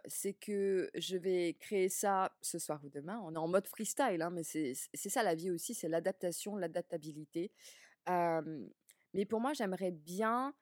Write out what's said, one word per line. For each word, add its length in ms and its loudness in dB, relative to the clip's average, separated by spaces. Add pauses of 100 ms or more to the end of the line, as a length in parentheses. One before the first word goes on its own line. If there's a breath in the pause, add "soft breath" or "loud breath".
c'est 260 -4
que 600 0
je 220 -2
vais 420 2
créer 300 2
ça 520 2
ce 160 -4
soir 260 -4
ou 60 -12
demain. 340 -8
On 120 -8
est 20 -2
en 100 0
mode 200 4
freestyle, 540 0
hein, 80 0
mais 140 -4
c'est, 300 0 (200)
c'est 160 -6
ça 120 2
la 140 6
vie 160 -2
aussi, 220 -4
c'est 160 -4
l'adaptation, 640 0
l'adaptabilité. 960 -4 (560 loud breath)
Euh, 600 2 (460 soft breath)
mais 120 2
pour 140 0
moi, 140 2
j'aimerais 380 0
bien 720 0